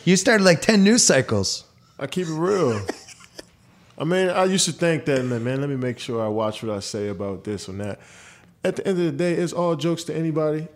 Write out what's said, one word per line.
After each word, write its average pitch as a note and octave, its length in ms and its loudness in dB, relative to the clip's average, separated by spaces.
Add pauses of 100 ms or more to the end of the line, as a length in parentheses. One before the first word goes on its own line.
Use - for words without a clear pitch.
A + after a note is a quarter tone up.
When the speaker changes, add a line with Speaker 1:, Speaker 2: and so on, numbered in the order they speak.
Speaker 1:
You F3+ 100 6
started, G#3 300 4
like, F3 160 6
ten G#3+ 200 4
news G#3+ 220 6
cycles. A#2 600 2 (340)
Speaker 2:
I C#3 80 -6
keep F3+ 200 -4
it D#3+ 40 -8
real. D#3 500 0 (600)
<laughs> - 560 -20
I C#3 80 -6
mean, F#3 240 2
I F#3 160 2
used F#3+ 200 2
to E3+ 60 -2
think E3 340 0
that, C3+ 200 0
man, B2 340 -4
let C#3+ 100 -4
me C#3 60 -4
make B2 240 -4
sure A2+ 240 -4
I G#2+ 60 -2
watch G#2+ 340 -4
what A2 120 -4
I G2+ 40 -6
say G#2 300 -6
about G2 340 -8
this G#2 240 -8
or F#2 60 -12
that. G2+ 260 -8 (640)
At F#3 140 -2
the - 100 -6
end F#3+ 120 0
of F3 60 0
the E3 60 0
day, E3+ 220 -2
it's E3+ 180 -2
all E3+ 240 -2
jokes E3 300 -2
to D#3 100 -6
anybody. D#3 600 -2